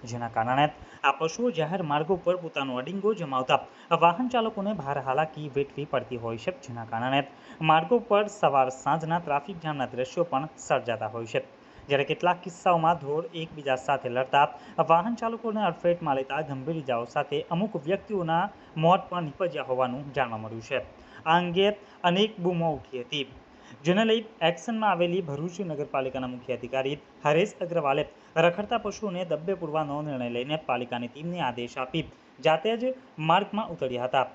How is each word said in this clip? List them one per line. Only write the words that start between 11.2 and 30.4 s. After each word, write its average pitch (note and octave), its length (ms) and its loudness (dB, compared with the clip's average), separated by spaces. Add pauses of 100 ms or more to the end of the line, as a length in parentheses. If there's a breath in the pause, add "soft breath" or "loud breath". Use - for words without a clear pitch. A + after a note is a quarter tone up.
છે, C#3 100 0 (420 loud breath)
જ્યારે C#3 240 2
કેટલાક F3 320 2
કિસ્સાઓમાં E3+ 640 2
ધોળ D3+ 260 -2 (140)
એકબીજા C#3 420 -2
સાથે C3+ 240 0
લડતા C3 360 4 (440 loud breath)
વાહન F#3 320 4
ચાલકોને A3+ 480 -2
અડફેટમાં E3 520 0
લેતા C#3 280 -4
ગંભીર C#3+ 320 -4
ઇજાઓ B2 320 -2
સાથે C#3+ 240 -2 (140)
અમુક G3 340 -2
વ્યક્તિઓના F3+ 580 0 (340 loud breath)
મોત F3 300 6
પણ F3 220 -4
નીપજ્યા D3 420 -4
હોવાનું C3 400 0
જાણવા A#2 320 -2
મળ્યું A2 260 -10
છે. C3 140 -2 (380 loud breath)
આ E3 160 4
અંગે F3+ 300 2 (360 loud breath)
અનેક F#3+ 360 4
બૂમો E3+ 340 2
ઉઠી B2 320 -8
હતી, C#3 200 -4 (600 loud breath)
જેને F#3 200 4
લઈ A3 160 4 (260)
એક્શનમાં G#3+ 440 0
આવેલી F3 360 2
ભરૂચ D3+ 340 -6
નગરપાલિકાના C3+ 680 -4
મુખ્ય B2 260 -6
અધિકારી C3 400 -2 (240)
હરેશ D#3+ 320 4 (120)
અગ્રવાલે D3+ 380 0 (400 loud breath)
રખડતા G#3 360 2
પશુઓને G3 500 -4
દબ્બે D#3+ 300 -2
પૂરવાનો D3+ 420 -2
નિર્ણય C3+ 340 -4
લઈને C#3 300 -2